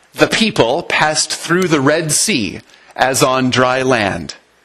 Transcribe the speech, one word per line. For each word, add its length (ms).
the 120
people 560
passed 500
through 360
the 140
Red 300
Sea 500
as 260
on 300
dry 320
land. 520